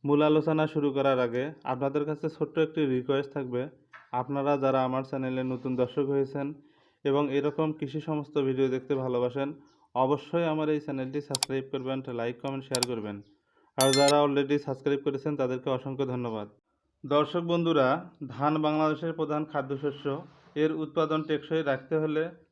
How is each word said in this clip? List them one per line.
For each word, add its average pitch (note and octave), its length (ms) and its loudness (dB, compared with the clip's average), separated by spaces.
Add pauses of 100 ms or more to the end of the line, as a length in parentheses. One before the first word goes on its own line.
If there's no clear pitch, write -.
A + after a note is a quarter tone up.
মূল D3 160 4 (100)
আলোচনা D#3 340 4 (100)
শুরু D3 220 0
করার C3+ 300 2
আগে A#2+ 180 -2 (280)
আপনাদের C#3 360 -2
কাছে D3+ 180 -4 (100)
ছোট্ট D3+ 180 -4 (120)
একটি D#3 140 -4 (140)
রিকোয়েস্ট C#3 420 0
থাকবে, B2+ 260 -4 (580)
আপনারা C#3 320 0 (120)
যারা C3 240 4
আমার C3 220 -2
চ্যানেলে C3 320 -4 (100)
নতুন B2+ 200 -4 (100)
দর্শক C3+ 320 0
হয়েছেন C#3 320 -2 (580)
এবং C#3+ 180 4 (140)
এরকম D3 320 0 (100)
কৃষি D3 300 -6
সমস্ত D3+ 260 -4 (140)
ভিডিও C3+ 260 2
দেখতে B2+ 180 -4 (100)
ভালোবাসেন, B2 460 0 (460)
অবশ্যই C#3+ 580 0
আমার D#3 220 0
এই D3 120 0
চ্যানেলটি C3+ 420 -6
সাবস্ক্রাইব C3+ 440 -2
করবেন, C3 260 -4 (200)
লাইক, A#2+ 240 -2
কমেন্ট, C3+ 260 -6
শেয়ার B2+ 220 2
করবেন। G#2 260 -4 (640)
আর C3+ 100 8 (100)
যারা C#3+ 260 8
already C#3 320 2 (100)
সাবস্ক্রাইব C#3 400 -2
করেছেন C#3 340 -2
তাদেরকে B2+ 360 -2
অসংখ্য C3+ 360 -4
ধন্যবাদ। A2+ 360 -4 (560)
দর্শক D3 380 2 (100)
বন্ধুরা, E3 340 4 (480)
ধান C#3+ 180 2 (140)
বাংলাদেশের D#3 520 0
প্রধান D3+ 240 -2 (100)
খাদ্যশস্য। C#3 540 -4 (560)
এর D#3 80 4 (120)
উৎপাদন D#3 460 0
টেকসই D#3 420 -2
রাখতে C3+ 320 -2
হলে D#3 200 -2 (300)